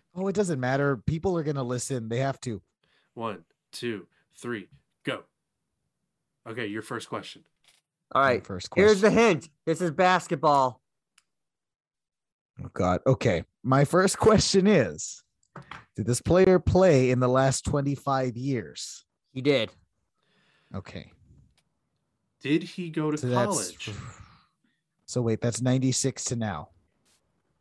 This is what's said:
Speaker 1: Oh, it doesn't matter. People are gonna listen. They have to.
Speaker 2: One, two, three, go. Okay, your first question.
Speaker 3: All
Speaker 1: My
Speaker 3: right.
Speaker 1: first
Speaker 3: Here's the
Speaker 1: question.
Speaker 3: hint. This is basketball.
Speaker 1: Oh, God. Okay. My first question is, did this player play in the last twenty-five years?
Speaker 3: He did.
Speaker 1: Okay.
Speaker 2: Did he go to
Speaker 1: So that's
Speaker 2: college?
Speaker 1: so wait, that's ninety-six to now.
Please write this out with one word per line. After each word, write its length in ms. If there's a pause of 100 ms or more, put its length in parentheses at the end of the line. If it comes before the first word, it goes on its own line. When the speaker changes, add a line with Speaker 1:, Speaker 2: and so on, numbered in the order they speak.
(160)
Speaker 1:
Oh, 120
it 80
doesn't 240
matter. 380
People 400
are 60
gonna 200
listen. 460
They 100
have 220
to. 200 (520)
Speaker 2:
One, 300 (280)
two, 360 (280)
three, 340 (340)
go. 200 (1200)
Okay, 200
your 140
first 280
question. 340 (720)
Speaker 3:
All 100
Speaker 1:
My 60
Speaker 3:
right. 160
Speaker 1:
first 300
Speaker 3:
Here's 260
the 80
Speaker 1:
question. 140 (180)
Speaker 3:
hint. 80 (160)
This 160
is 100
basketball. 880 (1800)
Speaker 1:
Oh, 100
God. 320
Okay. 380 (200)
My 220
first 320
question 500
is, 560 (720)
did 120
this 140
player 380
play 520
in 80
the 100
last 360
twenty-five 720
years? 680 (280)
Speaker 3:
He 80
did. 300 (1000)
Speaker 1:
Okay. 380 (1300)
Speaker 2:
Did 220
he 260
go 220
to 80
Speaker 1:
So 80
that's 180
Speaker 2:
college? 460 (1120)
Speaker 1:
so 160
wait, 200
that's 200
ninety-six 640
to 100
now. 340 (920)